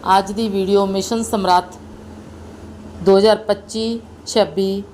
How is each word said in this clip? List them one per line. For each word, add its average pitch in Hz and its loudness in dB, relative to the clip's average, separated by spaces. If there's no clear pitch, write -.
ਅੱਜ 196 0
ਦੀ 214 -4
ਵੀਡੀਓ 196 2
ਮਿਸ਼ਨ 196 -4
ਸਮਰੱਥ 190 0
ਦੋ 196 6
ਹਜ਼ਾਰ 208 6
ਪੱਚੀ 220 -4
ਛੱਬੀ 196 -2